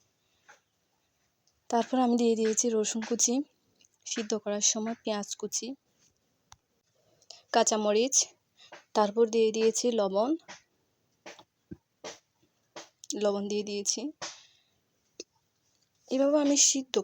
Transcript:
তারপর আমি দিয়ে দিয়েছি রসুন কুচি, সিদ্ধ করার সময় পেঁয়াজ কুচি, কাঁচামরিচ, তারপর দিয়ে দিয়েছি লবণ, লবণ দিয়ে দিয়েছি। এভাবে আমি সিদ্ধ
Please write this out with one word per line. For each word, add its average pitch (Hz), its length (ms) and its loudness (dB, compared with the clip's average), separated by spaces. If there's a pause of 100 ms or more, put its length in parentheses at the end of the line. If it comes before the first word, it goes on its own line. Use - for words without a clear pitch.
(1700)
তারপর 233 360 0
আমি 240 160 4
দিয়ে 233 180 4
দিয়েছি 220 300 2
রসুন 220 400 -2
কুচি, 233 240 0 (720)
সিদ্ধ 220 260 -4 (120)
করার 208 280 -2
সময় 226 320 -4
পেঁয়াজ 208 280 -4 (100)
কুচি, 214 280 -8 (1800)
কাঁচামরিচ, 220 600 2 (840)
তারপর 214 260 2 (120)
দিয়ে 220 220 4
দিয়েছি 220 280 2 (140)
লবণ, 202 320 0 (3000)
লবণ 202 280 0
দিয়ে 208 180 -2
দিয়েছি। 208 320 -4 (2000)
এভাবে 277 360 2
আমি 285 100 4 (140)
সিদ্ধ 269 340 -2